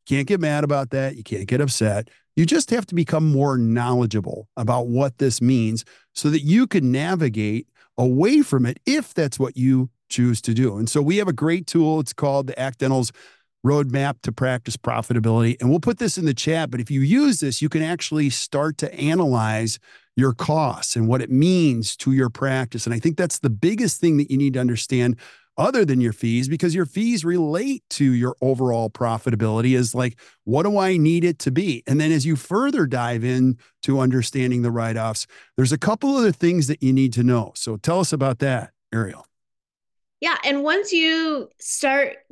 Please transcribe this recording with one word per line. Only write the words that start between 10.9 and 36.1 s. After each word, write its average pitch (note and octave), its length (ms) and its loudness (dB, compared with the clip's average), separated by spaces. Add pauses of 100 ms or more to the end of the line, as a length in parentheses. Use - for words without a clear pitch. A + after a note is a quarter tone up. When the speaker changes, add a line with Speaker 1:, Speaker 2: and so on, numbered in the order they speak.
Speaker 1:
so D3+ 100 0
we E3 180 2
have G#3 100 0
a E3+ 40 0
great E3 360 -2
tool. D#3 320 2
It's C3+ 120 -6
called C#3 360 -2
the B2+ 100 -8
act C3 220 -6
Dental's C3 320 0 (520)
Roadmap C#3 580 0
to A#2 100 -6
Practice B2 440 -4
Profitability. A#2 840 0
And B2 100 2
we'll E3 80 4
put A3 200 -2
this A3 200 -2
in F3 60 -2
the C#3+ 100 0
chat, D#3 380 -2
but B2 80 -4
if A2+ 100 -6
you C3+ 120 0
use B3 360 4
this, C#3 240 -4
you D3+ 60 2
can D#3 140 -2
actually D#3 480 -2
start D3 480 -4
to C#3+ 160 -6
analyze A#2+ 840 0 (380)
your C3 160 4
costs D3+ 640 -2
and A2+ 100 0
what B2 160 0
it - 80 -8
means C#3+ 680 2
to - 120 -2
your C3 200 2
practice. C3 540 -4
And A#2+ 80 -4
I A#2 60 -2
think D#3 180 -2
that's F3 220 -2
the C#3 120 0
biggest F#3+ 500 -2
thing E3 160 4
that C#3+ 120 0
you C3+ 80 -2
need C#3 180 0
to B2+ 60 -2
understand B2 600 0 (360)
other A3 280 2
than C3 160 2
your A#2 120 2
fees, A#2+ 360 -2
because D#3+ 260 0
your F3+ 100 0
fees G#3 400 -2
relate F3 640 -2
to - 160 -2
your B2 360 2
overall B2 500 0
profitability, A#2 840 0
is B2 180 0
like, B2 240 -4 (240)
what C3+ 220 0
do G#3 140 0
I F#3+ 180 2
need E3 260 2
it E3+ 160 0
to C#3 140 -4
be? D3 340 -2
And C3+ 140 0
then D#3 100 2
as D3+ 160 2
you E3 80 0
further G#3+ 540 -2
dive A#2+ 340 -4
in B2+ 340 2 (280)
to C3+ 160 0
understanding B2+ 640 0
the A#2+ 100 -2
write-offs, A2+ 560 -4 (280)
there's C3 140 2
a D3 80 0
couple C4+ 380 -2